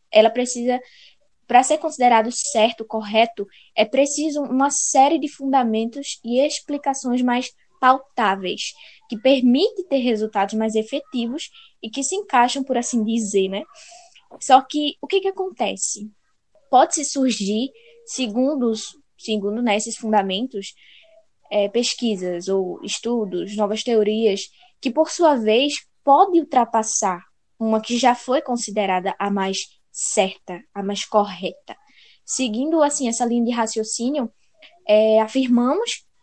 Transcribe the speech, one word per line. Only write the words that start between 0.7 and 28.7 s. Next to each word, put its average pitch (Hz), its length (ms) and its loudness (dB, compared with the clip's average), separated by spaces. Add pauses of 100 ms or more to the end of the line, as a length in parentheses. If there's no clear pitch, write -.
pra 240 160 6
ser 302 160 0
considerado 247 540 2
certo, 226 520 0
correto, 220 600 -2 (300)
é - 80 4
preciso 294 560 0
uma 269 300 0
série 285 480 4
de 285 100 -6
fundamentos 254 960 -2
e 240 160 0
explicações 277 800 -2
mais 247 320 0 (280)
palpáveis, 202 920 0 (360)
que 214 100 -8
permitem 262 680 2
ter 277 100 0
resultados 220 560 -2
mais 220 200 -2
efetivos 233 760 -4 (320)
e 226 80 -12
que 277 120 -6
se 320 120 -6
encaixam, 269 480 0
por 262 160 -2
assim 240 260 -2
dizer, 202 440 0
né? 196 140 -6 (800)
Só 262 220 6
que, 294 400 -4
o 285 40 -10
que 392 140 0
que 381 80 -2
acontece? 214 800 -6 (600)
Pode-se 294 340 4
surgir, 226 640 -2 (360)
segundo 254 640 -2
os, - 260 -8 (200)
segundo, 214 440 -4
né, 220 160 2
esses 220 200 -6
fundamentos, 208 800 -2 (760)
é, 202 180 0
pesquisas 190 800 -4
ou 190 340 -2
estudos, 202 760 -4
novas 208 260 -2
teorias, 214 600 2 (380)
que, 262 100 -2
por 311 200 2
sua 320 240 4
vez, 240 400 2 (300)
pode 330 340 4
ultrapassar 220 840 0 (380)
uma 220 220 0
que 240 180 -4
já 247 160 4
foi 254 260 -2
considerada 196 800 -2